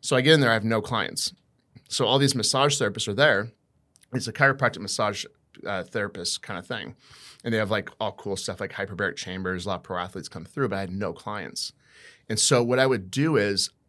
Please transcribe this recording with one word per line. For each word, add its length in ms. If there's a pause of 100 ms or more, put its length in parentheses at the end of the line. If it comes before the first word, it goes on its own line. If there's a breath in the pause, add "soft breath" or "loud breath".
So 140
I 60
get 120
in 80
there, 80
I 60
have 80
no 180
clients. 520 (540)
So 200
all 100
these 180
massage 460
therapists 260
are 60
there. 380 (640)
It's 140
a 60
chiropractic 460
massage, 440 (440)
uh, 160
therapist 580
kind 160
of 80
thing. 300 (480 loud breath)
And 100
they 60
have, 100
like, 300
all 140
cool 240
stuff 220
like 140
hyperbaric 440
chambers. 480
A 40
lot 60
of 80
pro 160
athletes 300
come 160
through, 240
but 80
I 40
had 100
no 220
clients. 600 (540 loud breath)
And 120
so 240
what 160
I 80
would 240
do 260
is 320 (200)